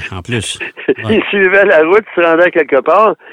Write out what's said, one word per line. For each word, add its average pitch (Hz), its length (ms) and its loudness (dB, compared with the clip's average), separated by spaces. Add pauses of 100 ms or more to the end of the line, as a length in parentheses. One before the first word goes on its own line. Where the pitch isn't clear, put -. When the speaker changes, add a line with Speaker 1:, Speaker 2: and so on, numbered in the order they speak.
(120)
Speaker 1:
en 90 100 -10
plus. - 420 -8
Speaker 2:
<laughs> - 400 -6
Speaker 1:
Ouais. 214 140 -2
Speaker 2:
Ils 175 120 -2
suivaient 196 360 2
la 165 180 4
route, 196 200 2 (120)
ils 175 60 0
se 170 60 2
rendaient 165 240 2
quelque 139 300 0
part. 185 340 2 (180)